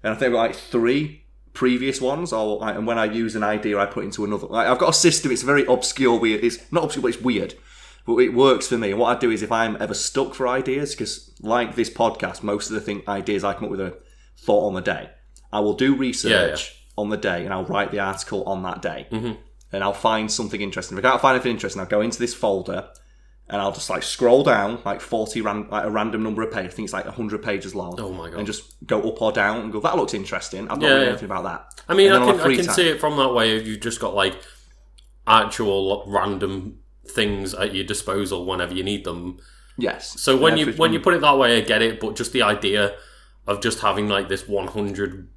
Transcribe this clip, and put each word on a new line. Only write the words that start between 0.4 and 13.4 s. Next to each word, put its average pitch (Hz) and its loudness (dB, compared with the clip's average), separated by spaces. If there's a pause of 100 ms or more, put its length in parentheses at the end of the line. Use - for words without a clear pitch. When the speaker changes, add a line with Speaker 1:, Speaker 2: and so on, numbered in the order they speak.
Speaker 1:
like, 113 0
three 135 -2 (280)
previous 127 0
ones, 143 -2
or, 107 0
like, 107 -4
and 107 -4
when 117 0
I 110 2
use 110 -2
an 107 0
idea, 104 0
I 101 2
put 98 -6
into 104 -4
another. 101 -4
Like, 107 0
I've 123 4
got 170 4
a - 2
system. 151 4
It's 117 -2
very 139 4
obscure, 123 4
weird. 107 2
It's 117 0 (140)
not 160 2
obscure, 143 -4
but 123 2
it's - -10
weird. 107 0 (520)
But 117 2
it 120 4
works 131 6
for 123 0
me. 110 0
And 101 0
what 120 4
I - -12
do 120 2
is, 107 -2
if 107 -6
I'm 113 0
ever 107 -4
stuck - -2
for 131 -2
ideas, 131 -2
'cause - -8 (100)
like 113 0
this 117 0
podcast, 104 -2
most 104 -2
of 107 -6
the 104 -2
thing, 101 -6
ideas 98 -2